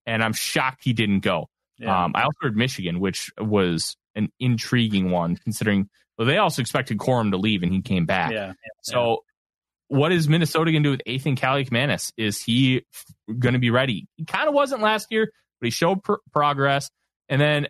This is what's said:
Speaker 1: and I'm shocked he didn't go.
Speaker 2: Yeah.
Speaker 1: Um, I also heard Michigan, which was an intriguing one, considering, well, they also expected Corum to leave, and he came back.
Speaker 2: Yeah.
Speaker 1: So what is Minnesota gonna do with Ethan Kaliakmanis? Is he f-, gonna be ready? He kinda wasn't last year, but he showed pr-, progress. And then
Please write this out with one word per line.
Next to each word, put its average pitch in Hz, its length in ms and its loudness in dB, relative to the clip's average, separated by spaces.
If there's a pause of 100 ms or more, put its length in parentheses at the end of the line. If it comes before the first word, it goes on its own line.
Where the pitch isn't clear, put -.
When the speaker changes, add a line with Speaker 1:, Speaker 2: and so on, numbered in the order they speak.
Speaker 1:
and 113 160 -2
I'm 113 120 0
shocked - 500 -2
he 135 80 0
didn't 104 300 2
go. 90 260 -2 (300)
Speaker 2:
Yeah. 95 260 0
Speaker 1:
Um, 85 120 0
I 110 80 2
also 147 180 -2
heard 117 160 -2
Michigan, 92 420 -2
which 95 400 -4
was 98 560 0 (180)
an 107 160 -2 (120)
intriguing 113 680 0
one, 87 280 0
considering, 104 520 -2 (280)
well, 117 100 0
they 151 100 2
also 185 240 0
expected 127 360 -2
Corum 117 340 0
to 95 60 0
leave, 98 260 0
and 87 80 0
he 95 100 0
came 90 240 -2
back. 87 280 0
Speaker 2:
Yeah. 98 200 -6 (280)
Speaker 1:
So 120 420 -2 (640)
what 143 240 2
is 165 160 2
Minnesota 160 460 2
gonna 151 100 4
do 147 80 4
with 131 140 -2
Ethan 131 320 -2
Kaliakmanis? 131 800 0
Is 107 240 -2
he 127 420 2 (100)
f-, - 460 -14
gonna 123 200 2
be 120 100 2
ready? 123 380 0 (100)
He 160 80 -10
kinda 285 260 -2
wasn't 277 300 0
last 214 300 0
year, 220 200 0 (300)
but 123 60 -4
he 120 40 0
showed 190 320 0
pr-, 202 120 0 (180)
progress. 139 560 2 (400)
And 135 100 2
then 147 300 2